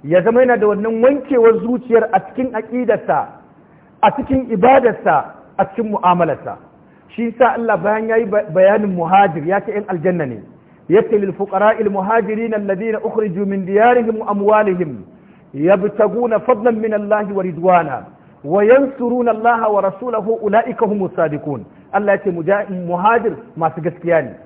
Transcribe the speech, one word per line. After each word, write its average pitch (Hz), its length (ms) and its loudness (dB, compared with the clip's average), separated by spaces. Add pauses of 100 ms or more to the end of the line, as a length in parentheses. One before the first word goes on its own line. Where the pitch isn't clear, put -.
Ya 165 180 2
zama 233 200 2
yana 247 160 4
da 208 100 2
wannan 220 360 0
wankewar 254 560 4
zuciyar 233 540 0
a 190 60 4
cikin - 340 -6
aƙidarsa, 220 760 -2 (760)
a - 100 4
cikin 262 400 -4
ibadarsa, 214 720 2 (320)
a 190 80 0
cikin 220 260 -6
mu'amalarsa. 170 680 0 (580)
Shi 226 220 -4
sa 240 160 4
Allah 226 240 0
bayan 214 320 -2
yayi 226 160 2
ba-, 208 280 0
bayanin 196 420 4
muhajir, 170 500 2
ya 190 160 0
ce 214 100 -10
ƴan 202 160 -6
aljanna 175 380 -2
ne. 117 140 -10 (500)
Yace, 214 280 4
"للفقراء 196 640 0
المهاجرين 214 720 -2
الذين 208 420 -4
أخرجوا 208 500 -4
من 196 200 -4
ديارهم 220 540 2
وأموالهم 196 840 0 (480)
يبتغون 202 840 0
فضلا 208 340 0
من 220 220 -2
الله 208 400 -2
ورضوانا 170 680 0 (400)
وينصرون 240 840 2
الله 220 400 0
ورسوله 202 720 -2
أولئك 214 420 0
هم 202 220 -2
الصادقون." 147 580 -4 (300)
Allah 202 180 0
ya 196 120 2
ce 208 80 -2
muja-, 180 380 -2
muhajir 185 640 0 (240)
masu 165 240 -4
gaskiya 165 400 -2
ne. 113 120 -10 (120)